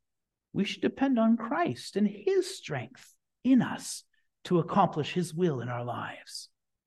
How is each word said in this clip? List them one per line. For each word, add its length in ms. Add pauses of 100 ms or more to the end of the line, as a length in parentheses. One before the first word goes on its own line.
(520)
we 140
should 160
depend 360
on 200
Christ 580
and 100
his 520
strength 580 (300)
in 160
us 420 (420)
to 140
accomplish 540
his 200
will 260
in 100
our 140
lives. 640 (380)